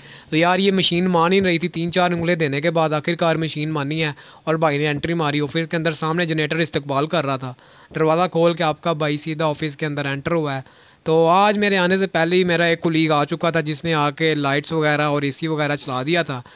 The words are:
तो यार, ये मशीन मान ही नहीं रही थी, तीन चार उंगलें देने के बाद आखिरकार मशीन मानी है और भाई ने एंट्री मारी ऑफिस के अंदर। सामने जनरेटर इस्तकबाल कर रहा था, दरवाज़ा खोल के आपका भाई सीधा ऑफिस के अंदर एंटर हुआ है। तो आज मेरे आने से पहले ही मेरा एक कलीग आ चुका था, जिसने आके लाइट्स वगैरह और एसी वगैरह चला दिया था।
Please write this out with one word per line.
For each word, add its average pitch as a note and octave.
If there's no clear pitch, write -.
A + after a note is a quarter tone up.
तो D#3+
यार, F3
ये G3
मशीन F3+
मान E3+
ही G3
नहीं F#3+
रही E3
थी, F3
तीन E3
चार F3+
उंगलें E3+
देने C#3+
के E3
बाद D#3+
आखिरकार E3
मशीन D#3
मानी D3+
है D3+
और D#3+
भाई D#3
ने D3
एंट्री D3
मारी D3
ऑफिस D#3
के F3
अंदर। D#3+
सामने E3
जनरेटर D#3
इस्तकबाल C#3+
कर D#3
रहा C3+
था, B2+
दरवाज़ा D#3+
खोल E3+
के E3+
आपका D#3
भाई D3
सीधा D#3+
ऑफिस D3
के D#3+
अंदर D3
एंटर C#3
हुआ D3+
है। -
तो D#3+
आज G3+
मेरे G3+
आने F3+
से F#3+
पहले E3
ही F#3
मेरा E3+
एक E3
कलीग D#3+
आ D3
चुका E3
था, D#3+
जिसने D3+
आके D3+
लाइट्स C#3+
वगैरह D3+
और C#3+
एसी C#3
वगैरह D3
चला B2+
दिया E3
था। C3+